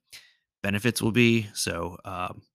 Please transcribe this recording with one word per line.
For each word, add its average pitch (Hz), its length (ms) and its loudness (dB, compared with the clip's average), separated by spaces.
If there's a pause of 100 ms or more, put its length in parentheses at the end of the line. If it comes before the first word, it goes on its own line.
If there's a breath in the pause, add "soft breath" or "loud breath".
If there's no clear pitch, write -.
(640 loud breath)
benefits 104 400 0
will 110 100 2
be, 117 420 4
so, 87 500 -6
um, 90 380 -8 (120)